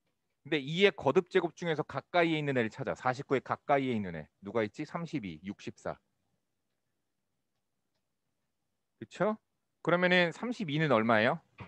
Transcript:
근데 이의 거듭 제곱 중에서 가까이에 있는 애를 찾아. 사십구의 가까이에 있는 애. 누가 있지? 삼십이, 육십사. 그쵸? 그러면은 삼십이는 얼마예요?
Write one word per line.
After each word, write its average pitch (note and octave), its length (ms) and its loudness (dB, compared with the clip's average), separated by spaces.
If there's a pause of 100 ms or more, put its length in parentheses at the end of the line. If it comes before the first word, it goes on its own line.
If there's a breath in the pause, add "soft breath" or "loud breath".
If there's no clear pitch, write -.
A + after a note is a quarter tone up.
(440)
근데 D3 160 -2
이의 E3+ 320 4
거듭 C#3+ 380 0
제곱 F3 260 0
중에서 D#3 280 -4
가까이에 E3 560 0
있는 C#3+ 180 0
애를 A2+ 120 0
찾아. - 260 -6
사십구의 B2+ 460 -2
가까이에 C3+ 500 -2
있는 G2 240 -4
애. D#2 120 -10 (140)
누가 G2+ 220 -4
있지? B2+ 220 -8
삼십이, B2 580 -8
육십사. F#2+ 540 -12 (3000)
그쵸? G3+ 380 -4 (440)
그러면은 F3 500 4
삼십이는 D#3+ 600 -2
얼마예요? A#2 500 4 (260)